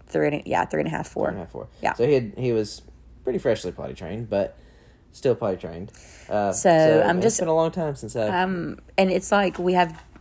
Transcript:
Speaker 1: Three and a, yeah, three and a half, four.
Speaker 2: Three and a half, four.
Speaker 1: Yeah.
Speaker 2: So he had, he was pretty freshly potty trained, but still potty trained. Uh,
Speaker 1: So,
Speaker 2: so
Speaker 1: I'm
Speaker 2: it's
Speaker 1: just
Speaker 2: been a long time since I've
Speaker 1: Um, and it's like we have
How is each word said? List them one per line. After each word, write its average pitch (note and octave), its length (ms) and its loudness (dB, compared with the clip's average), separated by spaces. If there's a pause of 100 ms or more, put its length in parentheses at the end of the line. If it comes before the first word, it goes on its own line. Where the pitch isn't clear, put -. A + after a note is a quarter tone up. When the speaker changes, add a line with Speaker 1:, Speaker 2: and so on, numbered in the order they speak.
Speaker 1:
Three D3+ 200 0
and D3 80 0
a, C#3+ 100 -8
yeah, - 200 0
three D#3 160 -4
and D3 60 -4
a D#3+ 40 -6
half, D#3 160 -6
four. - 200 -4
Speaker 2:
Three - 60 -4
and - 40 -10
a - 80 -10
half, - 60 -18
four. - 160 -14 (140)
Speaker 1:
Yeah. - 120 -2
Speaker 2:
So A#2+ 140 -2
he A#2 80 4
had, F#3 220 -2
he B2 140 -2
was A2 300 -4 (420)
pretty A#2+ 160 -2
freshly G#2 320 -2
potty C2+ 240 -12
trained, G2+ 340 -10
but - 260 -2 (560)
still B2+ 240 0
potty G2 220 -4
trained. F2 340 -12 (380)
Uh, G#2 220 0
Speaker 1:
So, F#3 180 2
Speaker 2:
so D#3 380 6
Speaker 1:
I'm F3 100 2
Speaker 2:
it's F#3 80 2
Speaker 1:
just A3+ 140 2
Speaker 2:
been F3 100 0
a D#3+ 60 2
long E3 160 2
time D#3 240 -4
since A2 200 -12
I've A2 180 0
Speaker 1:
Um, F3+ 440 -2 (220)
and F#3+ 120 4
it's F#3 200 -2
like G3+ 260 2
we F#3 160 0
have E3+ 300 2 (180)